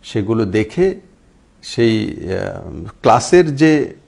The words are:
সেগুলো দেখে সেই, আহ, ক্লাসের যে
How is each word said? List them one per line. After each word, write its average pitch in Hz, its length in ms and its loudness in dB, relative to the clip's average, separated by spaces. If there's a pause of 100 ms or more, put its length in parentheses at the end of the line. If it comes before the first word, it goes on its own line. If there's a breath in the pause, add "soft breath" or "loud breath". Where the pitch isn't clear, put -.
সেগুলো 110 420 -2
দেখে 107 680 -2 (500)
সেই, 113 540 -2
আহ, 92 680 -8 (160)
ক্লাসের 151 560 4
যে 151 380 2 (140)